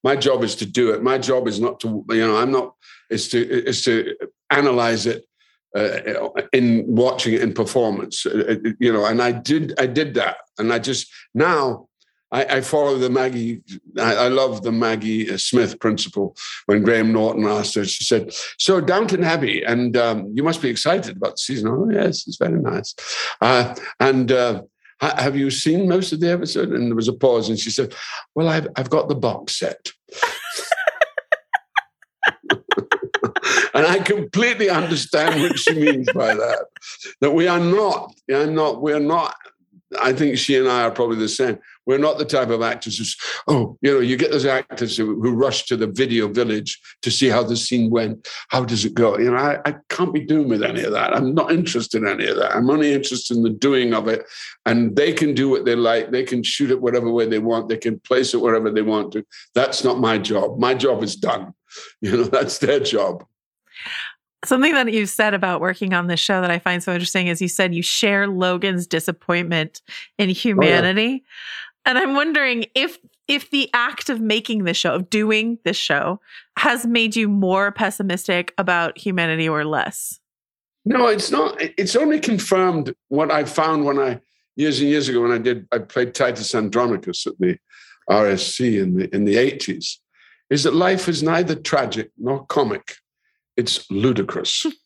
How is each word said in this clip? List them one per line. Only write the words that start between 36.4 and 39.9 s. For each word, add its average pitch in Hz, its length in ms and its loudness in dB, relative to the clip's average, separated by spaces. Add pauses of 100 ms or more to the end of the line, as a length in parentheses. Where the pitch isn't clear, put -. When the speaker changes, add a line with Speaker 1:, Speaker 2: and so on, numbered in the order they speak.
Speaker 1:
that 143 120 4
we 165 180 4
are 175 100 2
not, 180 560 0 (180)
I'm 156 220 0
not, 143 260 0
we're 147 200 0
not, 156 340 0 (640)